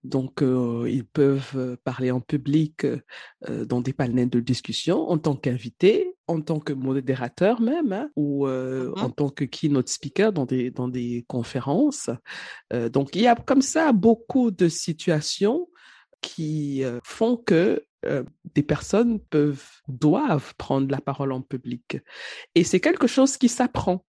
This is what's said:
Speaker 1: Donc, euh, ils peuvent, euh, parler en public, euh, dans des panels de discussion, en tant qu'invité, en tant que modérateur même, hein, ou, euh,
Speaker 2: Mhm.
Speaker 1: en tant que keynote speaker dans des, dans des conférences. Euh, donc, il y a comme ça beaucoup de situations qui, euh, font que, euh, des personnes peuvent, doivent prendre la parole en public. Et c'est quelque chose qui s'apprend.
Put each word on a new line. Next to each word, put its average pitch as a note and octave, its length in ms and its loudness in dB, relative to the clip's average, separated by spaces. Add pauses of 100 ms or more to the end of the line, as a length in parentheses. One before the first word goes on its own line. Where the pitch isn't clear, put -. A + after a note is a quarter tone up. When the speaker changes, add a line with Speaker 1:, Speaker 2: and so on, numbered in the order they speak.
Speaker 1:
Donc, C3 380 -2
euh, A#2+ 480 0
ils A#2+ 160 -2
peuvent, C#3 500 2
euh, B2+ 280 -4
parler B2+ 260 -2
en B2+ 120 0
public, D3 640 0
euh, - 800 -6
dans B2 160 0
des B2+ 120 -4
panels B2 380 0
de B2 80 2
discussion, B2+ 720 -2
en F3 100 2
tant D3+ 160 0
qu'invité, F3 800 0 (120)
en E3 140 -2
tant D#3 180 -4
que D3 140 -6
modérateur C3 880 0
même, C4+ 320 0
hein, C4 220 -6
ou, C#3 320 0
euh, C3 480 -4
Speaker 2:
Mhm. A2+ 80 -4
Speaker 1:
en B2 80 -2
tant C#3+ 180 -2
que - 140 -6
keynote C#3 460 0
speaker G3 440 0
dans D3 120 -2
des, B2+ 260 -2
dans B2+ 160 -6
des A#2+ 400 -6
conférences. C#3 840 -2 (640)
Euh, A#2 160 -2
donc, C#3 260 0
il F3+ 60 2
y A#3+ 60 6
a A#3 80 6
comme C4 260 2
ça D#4 300 2
beaucoup A3+ 580 4
de F3+ 200 2
situations F#3 1000 -2 (540)
qui, D3 600 -4
euh, A#2+ 200 -4
font A#3 340 0
que, F#3+ 480 2 (200)
euh, C3+ 180 -2 (320)
des D3 80 2
personnes G#3+ 560 0
peuvent, D3 480 0 (200)
doivent D3+ 680 0
prendre C3+ 320 -2
la C3+ 120 -4
parole C3+ 300 -4
en C3 100 -6
public. A#2+ 560 -10 (580)
Et E3 80 8
c'est F#3 160 4
quelque C#4+ 280 2
chose C4 300 4
qui A#3+ 120 4
s'apprend. F#3+ 640 0